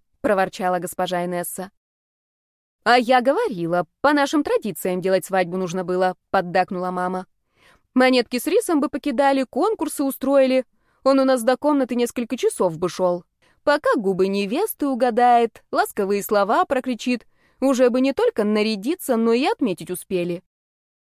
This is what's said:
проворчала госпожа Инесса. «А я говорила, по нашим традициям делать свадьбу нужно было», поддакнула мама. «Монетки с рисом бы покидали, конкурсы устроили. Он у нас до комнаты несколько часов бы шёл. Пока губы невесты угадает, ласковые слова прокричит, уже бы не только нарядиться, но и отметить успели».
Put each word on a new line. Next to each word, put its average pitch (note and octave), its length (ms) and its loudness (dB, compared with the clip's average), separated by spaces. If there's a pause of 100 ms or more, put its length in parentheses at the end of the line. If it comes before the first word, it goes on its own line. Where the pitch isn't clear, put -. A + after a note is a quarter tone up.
(220)
проворчала F#3 560 0
госпожа F3 480 -4
Инесса. F3+ 460 -8 (1120)
«А G#3+ 140 4
я B3+ 240 4
говорила, A3 680 0 (140)
по C#4+ 120 4
нашим D4 300 2
традициям G3 580 -2
делать F#3 240 0
свадьбу F#3 320 -2
нужно F#3 260 -4
было», F3+ 320 0 (140)
поддакнула F3+ 640 -2
мама. F#3 340 -6 (680)
«Монетки B3+ 460 2
с - 80 -8
рисом E4+ 340 0
бы D4+ 80 0
покидали, C#4 540 0
конкурсы E4 600 -4
устроили. C4 640 2 (380)
Он C4+ 160 4
у C4+ 60 2
нас C4 180 2
до B3+ 140 2
комнаты C#4 380 0
несколько A#3+ 420 -4
часов F#3 400 -2
бы F3 120 -2
шёл. F3+ 340 -2 (400)
Пока D4+ 320 2
губы F#3+ 320 0
невесты G3+ 600 -2
угадает, A#3+ 840 2
ласковые G3+ 520 -2
слова A3 420 0
прокричит, B3 640 -4 (340)
уже B3+ 280 4
бы B3+ 120 0
не C4+ 120 2
только A4 300 0
нарядиться, G#3+ 720 -2
но A3+ 180 2
и B3+ 120 2
отметить G#3+ 460 -2
успели». F3 520 -6 (760)